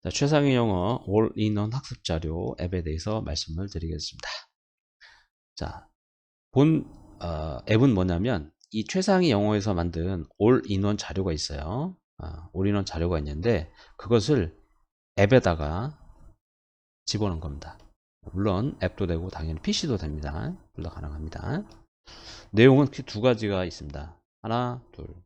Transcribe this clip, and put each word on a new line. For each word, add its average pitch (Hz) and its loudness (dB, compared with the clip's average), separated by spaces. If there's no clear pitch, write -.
자, - -4
최상위 143 2
영어 110 2
올인원 107 0
학습 131 -10
자료 82 -4
앱에 90 -4
대해서 82 -4
말씀을 80 -6
드리겠습니다. 80 -8
자, - -10
본, 151 4
어, 78 -6
앱은 117 6
뭐냐면 92 0
이 107 -4
최상위 185 4
영어에서 104 2
만든 85 -2
올인원 104 2
자료가 92 -4
있어요. 80 -6
아, 80 -12
올인원 98 0
자료가 85 -2
있는데 80 -2
그것을 110 0
앱에다가 98 4
집어넣은 101 -2
겁니다. 73 -12
물론 101 0
앱도 92 -2
되고 85 -2
당연히 80 -6
피씨도 175 -2
됩니다. 80 -6
둘 82 -12
다 85 -8
가능합니다. 76 -8
내용은 131 8
그 139 -8
두 104 -8
가지가 107 0
있습니다. 80 -10
하나, 123 -4
둘. - -14